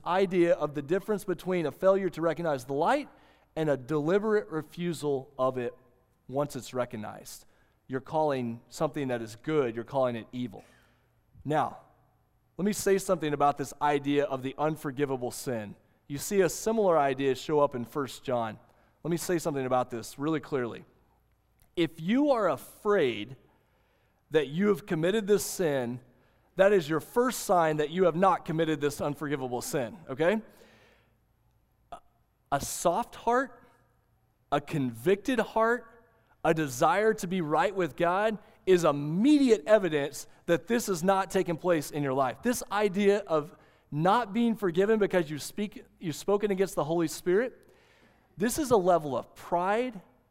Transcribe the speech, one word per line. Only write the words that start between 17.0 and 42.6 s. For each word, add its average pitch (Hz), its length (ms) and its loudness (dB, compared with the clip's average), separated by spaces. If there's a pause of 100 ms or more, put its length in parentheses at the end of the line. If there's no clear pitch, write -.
show 147 280 0
up 143 120 2
in 120 100 -6
First 131 400 -8
John. 113 360 -4 (440)
Let 147 60 -6
me 175 80 -2
say 170 220 -2
something 139 260 -4
about 127 240 0
this 113 300 -10
really 151 200 -2
clearly. 120 460 -6 (920)
If 165 240 -2
you 247 320 2
are 214 180 2
afraid 131 880 -2 (960)
that 143 180 2
you 180 180 0
have 202 180 0
committed 190 400 0
this 202 200 2
sin, 131 560 -2 (560)
that 196 160 6
is 160 160 0
your 156 100 0
first 240 440 -2
sign 165 340 2
that 151 140 -2
you 185 120 2
have 160 120 4
not 180 280 4
committed 156 380 0
this 147 180 -2
unforgivable 139 640 -4
sin, 120 340 -4 (140)
okay? 170 320 2 (2000)
A 139 80 0
soft - 560 -2
heart, 247 420 0 (920)
a 147 80 0
convicted 156 800 -2
heart, 226 460 0 (580)
a 160 100 4
desire 160 600 2
to 208 140 -6
be 185 120 -2
right 165 340 0
with 175 220 -2
God 190 420 0 (280)
is 180 180 4
immediate 196 840 4
evidence 156 600 2 (180)
that - 220 2
this 233 220 0
is 170 140 -2
not 190 280 2
taking 175 240 0
place 170 360 0
in 147 120 -2
your 135 100 0
life. 131 280 0
This 240 280 -2